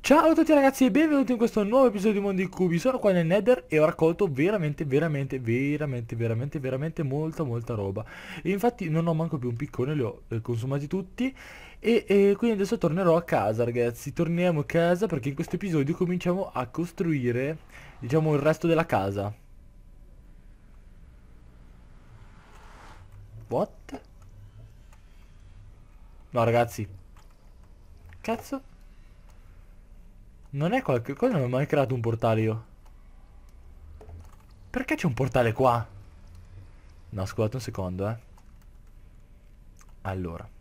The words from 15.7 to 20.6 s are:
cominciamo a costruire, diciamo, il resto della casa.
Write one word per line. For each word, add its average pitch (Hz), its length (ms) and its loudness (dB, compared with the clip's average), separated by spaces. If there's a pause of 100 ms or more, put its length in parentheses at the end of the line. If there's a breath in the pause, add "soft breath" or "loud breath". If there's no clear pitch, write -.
cominciamo 180 560 -2
a 123 160 -4
costruire, 151 920 -2 (400 loud breath)
diciamo, 156 340 2
il 139 80 2
resto 156 260 2
della 165 180 4
casa. 101 480 -2 (4000 loud breath)